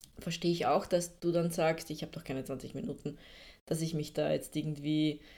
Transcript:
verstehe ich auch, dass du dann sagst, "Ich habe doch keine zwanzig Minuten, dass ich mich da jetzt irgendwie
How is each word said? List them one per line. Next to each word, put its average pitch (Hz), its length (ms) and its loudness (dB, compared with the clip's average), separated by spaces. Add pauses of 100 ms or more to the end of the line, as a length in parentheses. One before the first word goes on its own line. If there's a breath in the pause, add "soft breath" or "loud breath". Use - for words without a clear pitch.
(180)
verstehe 170 340 0
ich 170 140 2
auch, 156 180 4
dass 175 360 0
du 170 120 2
dann 170 180 4
sagst, 160 380 2
"Ich 156 140 -6
habe - 100 -10
doch 156 100 -10
keine 131 220 -4
zwanzig - 300 -8
Minuten, - 420 -6 (480 loud breath)
dass 160 160 -2
ich 160 140 -2
mich 151 180 -2
da 151 180 0
jetzt - 240 0
irgendwie 151 640 0 (180 loud breath)